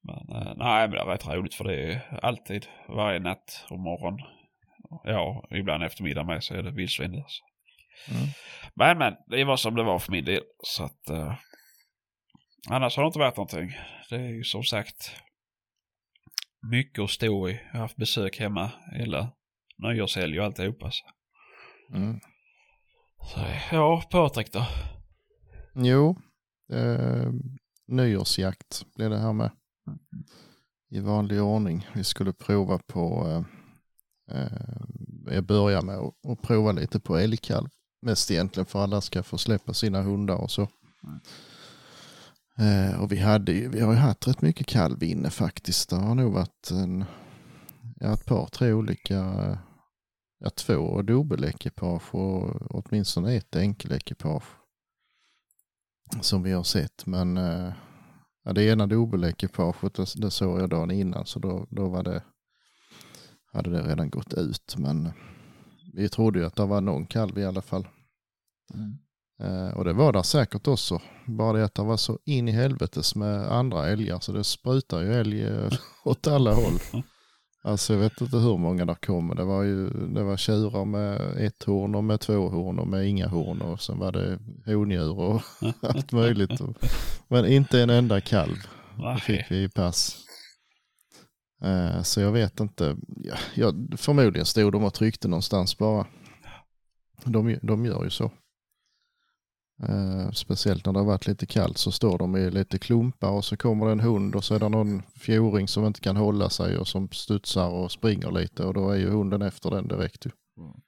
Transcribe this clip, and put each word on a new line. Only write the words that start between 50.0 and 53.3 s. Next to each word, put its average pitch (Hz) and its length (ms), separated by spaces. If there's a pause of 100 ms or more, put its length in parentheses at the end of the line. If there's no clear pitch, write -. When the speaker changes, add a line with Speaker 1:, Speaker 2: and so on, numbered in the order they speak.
Speaker 2:
ja, - 120
två 85 520
dubbelekipage 98 1120
och 95 460 (100)
åtminstone 104 640